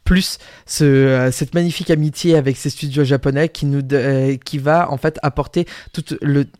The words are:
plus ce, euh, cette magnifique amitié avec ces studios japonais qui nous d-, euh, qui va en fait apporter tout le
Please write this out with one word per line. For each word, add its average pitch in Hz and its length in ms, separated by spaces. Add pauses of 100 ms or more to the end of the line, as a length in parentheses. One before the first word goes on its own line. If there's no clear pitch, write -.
plus - 340 (260)
ce, - 180
euh, 135 480
cette - 220
magnifique 170 380
amitié 156 440
avec 135 220
ces 143 140
studios 147 320
japonais 139 440
qui 151 200
nous 139 160
d-, 135 120
euh, 135 480
qui - 140
va 151 340
en 139 60
fait 156 240
apporter 151 460 (260)
tout 160 100 (200)
le 143 240 (120)